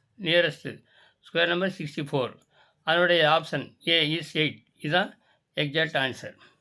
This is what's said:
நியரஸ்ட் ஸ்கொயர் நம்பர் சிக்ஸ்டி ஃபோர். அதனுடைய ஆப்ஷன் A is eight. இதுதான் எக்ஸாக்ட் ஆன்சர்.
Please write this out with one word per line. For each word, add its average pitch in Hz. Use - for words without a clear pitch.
நியரஸ்ட் 170
ஸ்கொயர் 170
நம்பர் 185
சிக்ஸ்டி 156
ஃபோர். 127
அதனுடைய 170
ஆப்ஷன் 156
A 165
is 160
eight. 113
இதுதான் 175
எக்ஸாக்ட் 156
ஆன்சர். 127